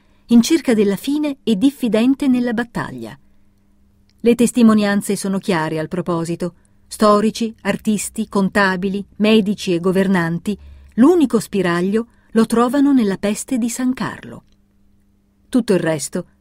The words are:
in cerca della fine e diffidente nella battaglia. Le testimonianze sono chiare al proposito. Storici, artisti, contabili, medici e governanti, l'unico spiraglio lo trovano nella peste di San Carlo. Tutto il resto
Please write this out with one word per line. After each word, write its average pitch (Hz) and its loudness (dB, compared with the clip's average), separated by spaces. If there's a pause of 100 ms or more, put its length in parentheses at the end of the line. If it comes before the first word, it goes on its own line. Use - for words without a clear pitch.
(260)
in 233 6
cerca 262 2
della 202 2
fine 294 -4
e 220 0
diffidente 247 0
nella 247 0
battaglia. 131 -8 (1040)
Le 233 4
testimonianze 214 0
sono 196 -4
chiare 160 -2
al 156 -6
proposito. 170 -6 (320)
Storici, 214 0
artisti, 208 -4
contabili, 196 -2 (140)
medici 208 2
e 170 0
governanti, 185 0 (400)
l'unico 269 4
spiraglio 190 -2 (240)
lo 226 2
trovano 247 2
nella 214 2
peste 208 -4
di 233 -2
San 254 -2
Carlo. 123 -10 (1040)
Tutto 233 0
il 175 2
resto 165 -6 (140)